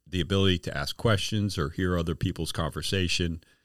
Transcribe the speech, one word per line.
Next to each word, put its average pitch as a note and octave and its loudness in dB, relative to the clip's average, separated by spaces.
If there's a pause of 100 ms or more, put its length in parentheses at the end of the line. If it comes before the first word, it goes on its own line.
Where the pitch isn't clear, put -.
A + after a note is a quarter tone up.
the F2+ -4
ability F#2+ 4
to - -8
ask C#2+ -4
questions G#2 2
or D#2 0
hear F2+ 0
other E2 0
people's E2+ -2
conversation. E2+ 0 (220)